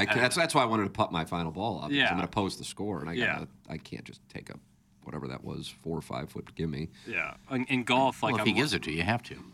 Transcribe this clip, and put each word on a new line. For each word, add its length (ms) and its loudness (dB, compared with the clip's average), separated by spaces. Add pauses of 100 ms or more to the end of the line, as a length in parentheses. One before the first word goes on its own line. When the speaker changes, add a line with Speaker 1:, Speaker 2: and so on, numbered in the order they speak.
(100)
Speaker 1:
competitive. 120 4
Speaker 2:
that's, 140 4
that's 180 2
why 80 6
I 40 4
wanted 180 2
to 60 0
putt 200 0
my 140 0
final 260 -2
ball 320 -2
up, 60 -6
because 80 0
Speaker 1:
Yeah. 140 6
Speaker 2:
I'm 80 0
gonna 100 -2
post 300 0
the 60 -12
score, 360 -4
and 100 -6
I 40 -4
Speaker 1:
Yeah. 200 2
Speaker 2:
gotta, 140 -6 (200)
I 100 -6
can't 260 -12
just 240 -18
take 220 -14
a, 40 -12 (480)
whatever 240 -8
that 160 -8
was, 240 -8 (160)
four 160 -2
or 40 -4
five 280 -6
foot 240 -12
gimme. 340 -2 (160)
Speaker 1:
Yeah. 300 -4 (160)
In, 140 0
in 180 2
golf, 400 4
like, 120 4
Speaker 3:
Well, 80 2
if 0 -
Speaker 1:
I'm 40 4
Speaker 3:
he 60 6
Speaker 1:
le-, 80 4
Speaker 3:
gives 140 2
it 100 -2
to 80 -2
you, 60 -2
you 40 0
have 220 2
to. 100 -12 (200)